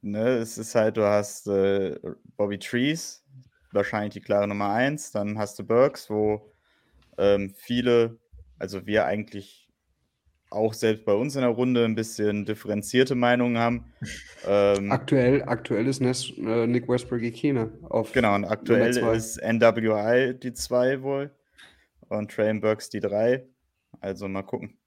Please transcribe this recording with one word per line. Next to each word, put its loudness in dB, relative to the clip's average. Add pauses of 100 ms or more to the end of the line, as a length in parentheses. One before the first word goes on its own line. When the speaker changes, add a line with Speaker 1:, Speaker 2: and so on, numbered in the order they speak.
Speaker 1:
ne, -2
es -6
ist -12
halt, 4
du 2
hast, 0
äh, 2 (380)
Bobby -2
Trees, -4 (480)
wahrscheinlich -2
die -16
klare 0
Nummer -2
eins, -2
dann -4
hast -6
du -10
Burks, 2
wo, -2 (640)
ähm, 2
viele, 0 (400)
also -10
wir 2
eigentlich -8 (840)
auch 0
selbst 0
bei 4
uns 0
in -2
der 2
Runde 2
ein 0
bisschen -2
differenzierte 0
Meinungen 2
haben. -2
Speaker 2:
<laughs> -10 (420)
Speaker 1:
Ähm, 4
Speaker 3:
Aktuell, 2
aktuell -2
ist -2
Nes-, -4
äh, 0
Nick 0
Westbrook-Ikhine -2 (160)
auf -2
Speaker 1:
Genau, 4
und 0
Speaker 3:
Nummer -4
Speaker 1:
aktuell 2
Speaker 3:
zwei. 2
Speaker 1:
ist -6
N -2
W 4
I -8
die -10
zwei 0
wohl -6 (760)
und -4
Traylon 0
Burks -2
die -6
drei. 0 (540)
Also -8
mal -6
gucken. -10 (100)